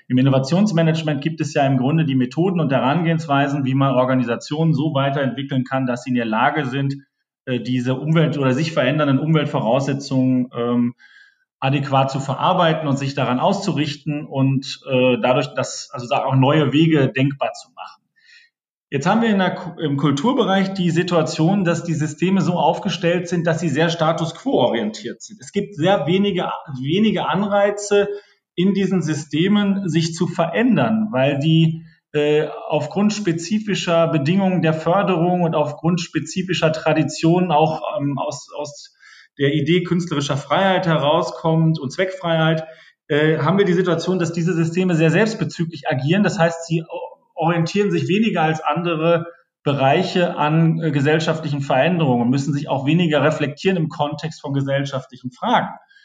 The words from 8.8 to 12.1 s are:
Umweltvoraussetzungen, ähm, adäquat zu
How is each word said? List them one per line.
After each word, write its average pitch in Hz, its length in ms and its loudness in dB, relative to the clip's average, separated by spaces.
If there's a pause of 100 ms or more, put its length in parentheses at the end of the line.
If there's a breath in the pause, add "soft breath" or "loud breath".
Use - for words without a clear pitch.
Umweltvoraussetzungen, 131 1400 0
ähm, 120 380 0 (640 soft breath)
adäquat 135 500 0
zu 143 100 -4